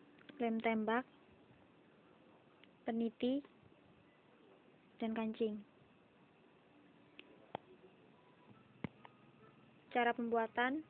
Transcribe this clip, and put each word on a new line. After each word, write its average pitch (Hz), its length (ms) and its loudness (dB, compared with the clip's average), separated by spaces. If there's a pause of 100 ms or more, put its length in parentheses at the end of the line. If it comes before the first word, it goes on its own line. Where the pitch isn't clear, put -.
(440)
lem 226 160 0
tembak, 226 480 2 (1800)
peniti, 233 560 0 (1600)
dan 220 160 -2
kancing. 220 480 -2 (4000)
Cara 240 160 4
pembuatan. 233 800 0